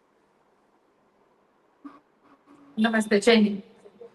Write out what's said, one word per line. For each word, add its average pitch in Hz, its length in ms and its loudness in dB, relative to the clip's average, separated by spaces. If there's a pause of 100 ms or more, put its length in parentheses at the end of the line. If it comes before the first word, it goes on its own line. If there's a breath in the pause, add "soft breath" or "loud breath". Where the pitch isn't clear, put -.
(2750)
નમસ્તે, 220 420 0
જય 226 140 4
હિન્દ. 208 280 0 (520)